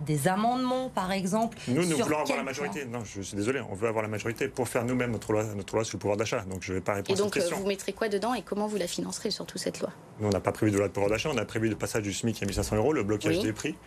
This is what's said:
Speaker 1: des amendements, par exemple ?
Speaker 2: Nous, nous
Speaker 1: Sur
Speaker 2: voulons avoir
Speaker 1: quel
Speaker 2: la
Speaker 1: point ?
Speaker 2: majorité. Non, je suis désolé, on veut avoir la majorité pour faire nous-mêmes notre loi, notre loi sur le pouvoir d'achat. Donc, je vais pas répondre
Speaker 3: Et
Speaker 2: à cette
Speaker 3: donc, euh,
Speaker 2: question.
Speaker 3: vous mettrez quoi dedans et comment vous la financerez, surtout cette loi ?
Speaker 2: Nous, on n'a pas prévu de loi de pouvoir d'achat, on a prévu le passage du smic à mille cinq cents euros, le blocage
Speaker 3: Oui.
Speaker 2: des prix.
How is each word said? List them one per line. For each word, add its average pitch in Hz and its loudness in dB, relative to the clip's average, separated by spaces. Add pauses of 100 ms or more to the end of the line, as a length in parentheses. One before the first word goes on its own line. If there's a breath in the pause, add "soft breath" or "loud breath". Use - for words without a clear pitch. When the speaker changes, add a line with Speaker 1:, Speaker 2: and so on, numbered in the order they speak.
Speaker 1:
des 143 2
amendements, 247 2
par 196 0
exemple ? 196 0 (120)
Speaker 2:
Nous, 123 2
nous 160 4
Speaker 1:
Sur 165 2
Speaker 2:
voulons 151 2
avoir 151 2
Speaker 1:
quel 139 2
Speaker 2:
la 139 0
Speaker 1:
point ? 135 -4
Speaker 2:
majorité. 143 -4
Non, 120 -6
je 101 -8
suis 92 -6
désolé, 117 2 (100)
on - -4
veut 101 0
avoir 113 2
la 107 -2
majorité 110 -2
pour 123 0
faire 120 0
nous-mêmes 123 2
notre 104 -4
loi, 107 4 (100)
notre 98 -6
loi 113 2
sur 107 -4
le - -6
pouvoir 101 2
d'achat. 113 0
Donc, 95 -6
je 92 -4
vais 92 0
pas 101 0
répondre 98 -2
Speaker 3:
Et - 4
Speaker 2:
à 190 2
cette 196 2
Speaker 3:
donc, 208 -2
euh, - 2
Speaker 2:
question. 170 0
Speaker 3:
vous 196 -2
mettrez 196 -4
quoi 220 -2
dedans 208 0
et 214 -4
comment 208 -2
vous 214 -2
la 180 -2
financerez, - -4
surtout - -6
cette - -4
loi ? - -2 (280)
Speaker 2:
Nous, 107 0
on 104 4
n'a 92 2
pas - 2
prévu 107 4
de 98 4
loi 101 4
de 95 -6
pouvoir 101 2
d'achat, 110 0
on 127 2
a 104 0
prévu 110 0
le 104 0
passage 104 -2
du 101 -2
smic 110 0
à 101 -2
mille 98 -2
cinq 104 2
cents 110 0
euros, 117 4
le 131 2
blocage 107 2
Speaker 3:
Oui. - 0
Speaker 2:
des 110 0
prix. - -4 (100)